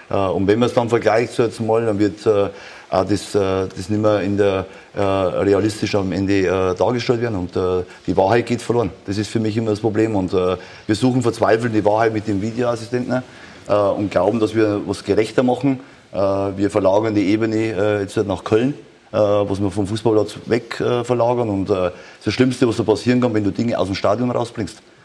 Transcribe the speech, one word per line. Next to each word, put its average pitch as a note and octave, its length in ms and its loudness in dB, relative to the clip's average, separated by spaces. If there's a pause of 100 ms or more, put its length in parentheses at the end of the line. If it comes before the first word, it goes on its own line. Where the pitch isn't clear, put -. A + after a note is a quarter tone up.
Äh, G2+ 60 -2
und F#2+ 320 0
wenn G#2+ 120 4
man's A#2+ 140 2
dann A#2+ 140 2
vergleicht, A2+ 460 2
so B2+ 100 2
jetzt A2 160 -2
mal, A2 260 0
dann G2+ 140 0
wird, G#2 260 0
äh, G2+ 220 4 (440)
auch F#2+ 140 2
das, G2+ 300 -2
äh, F#2+ 320 0
das F#2+ 220 -12
nicht G#2+ 120 0
mehr G#2+ 200 2
in G2+ 160 -2
der, F#2+ 280 2 (300)
äh, G2+ 60 -2
realistisch G2 960 0
am F#2+ 160 0
Ende, G2 360 0
äh, F#2 280 0
dargestellt A#2 460 0
werden A#2 160 -2
und, F2+ 180 -6
äh, F#2 280 0 (240)
die F2+ 100 0
Wahrheit A2+ 300 2
geht A#2 140 -2
verloren. A2+ 300 0 (140)
Das G2+ 120 -4
ist G#2 120 -4
für A#2 100 -2
mich A2 180 -2
immer A2+ 140 -2
das G2+ 80 0
Problem A2 360 0
und, F#2 180 -2
äh, F#2 220 2 (320)
wir G#2+ 80 2
suchen B2+ 260 0
verzweifelt A2 540 2
die G#2 100 2
Wahrheit A2 280 4
mit G#2+ 140 -4
dem G2 140 -2
Videoassistenten, A#2+ 800 -4 (460)
äh, G2+ 60 0
und G2+ 360 0
glauben, G2 300 2
dass G#2+ 160 0
wir G#2 320 2
was F#2+ 160 -6
gerechter G#2+ 400 0
machen. C3 380 0 (300)
Äh, - 60 -6
wir G2 540 0
verlagern G#2 420 2
die G2+ 160 2
Ebene, A2 280 2
äh, G#2 440 0
jetzt F#2+ 160 -4
nach G2 260 -2
Köln, A#2+ 300 2 (380)
äh, G#2 60 -2
was G2+ 440 2
wir G2+ 80 0
vom G2 160 -2
Fußballplatz G#2+ 520 0 (100)
weg, A#2+ 320 -2
äh, A#2+ 240 0
verlagern A#2+ 460 0
und, G2 200 -2
äh, F#2 220 0 (340)
das G#2 80 -2
Schlimmste, B2+ 340 2
was A2 100 0
da A2+ 60 -2
passieren A#2+ 380 2
kann, A#2+ 140 0
wenn G#2 80 0
du F#2+ 80 0
Dinge A2+ 260 -2
aus F#2+ 80 0
dem F#2+ 80 -4
Stadion A2+ 380 0
rausbringst, A#2 460 -6 (280)